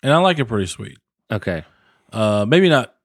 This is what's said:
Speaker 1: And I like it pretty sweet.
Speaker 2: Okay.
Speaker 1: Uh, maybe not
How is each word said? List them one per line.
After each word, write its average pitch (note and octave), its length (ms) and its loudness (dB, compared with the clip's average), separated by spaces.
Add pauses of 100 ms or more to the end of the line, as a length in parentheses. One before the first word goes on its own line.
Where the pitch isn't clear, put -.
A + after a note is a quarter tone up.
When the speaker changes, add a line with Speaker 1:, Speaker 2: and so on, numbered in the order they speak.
Speaker 1:
And C3+ 100 0
I D#3+ 60 4
like F3+ 200 2
it C3+ 80 -2
pretty G#2 200 -4
sweet. - 320 -14 (320)
Speaker 2:
Okay. F#2 340 -6 (480)
Speaker 1:
Uh, G#2+ 340 0
maybe F3 220 4
not C3+ 260 0 (100)